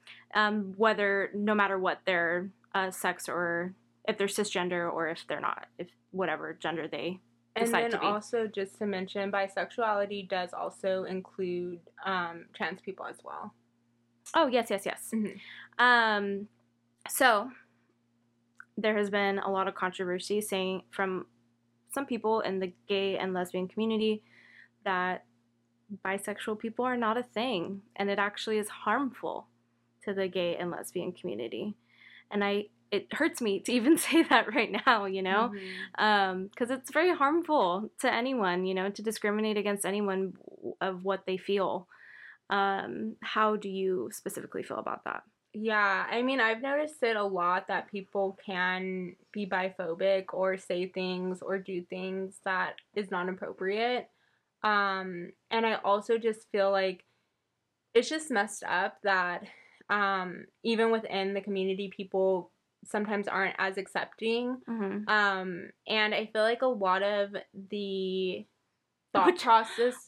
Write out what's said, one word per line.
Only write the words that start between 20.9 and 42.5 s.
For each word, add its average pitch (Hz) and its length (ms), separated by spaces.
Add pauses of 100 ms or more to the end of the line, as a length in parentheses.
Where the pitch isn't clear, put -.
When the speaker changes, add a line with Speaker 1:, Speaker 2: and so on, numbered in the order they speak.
Speaker 1:
from 190 340 (680)
some 277 120
people 220 360
in 190 180
the 180 140 (140)
gay 196 300
and 185 160
lesbian 180 340
community 214 540 (640)
that 185 420 (800)
bisexual 202 540
people 233 260
are 254 120
not 226 200
a 247 60
thing, 208 580 (140)
and 196 140
it 202 100
actually 208 380
is 208 120
harmful - 800 (560)
to 208 100
the 190 140
gay 180 300
and 175 120
lesbian 170 440
community. 123 600 (540)
And 202 140
I, 202 220 (260)
it - 220
hurts 311 280
me 202 200
to - 100
even 247 260
<laughs> - 100
say 320 160
that 220 300
right 226 220 (100)
now, 220 200
you 190 160
know, 208 320
Speaker 2:
Mm-hmm. 190 500
Speaker 1:
um, 196 520
'cause 233 140
it's 254 220
very 339 240
harmful 277 720 (100)
to 247 140
anyone, 220 520
you 190 80
know, 190 160
to 208 120
discriminate 214 560
against 202 280
anyone 190 480 (120)
w-, - 360
of 185 240
what 190 200
they 190 120
feel. 185 500 (600)
Um, 196 760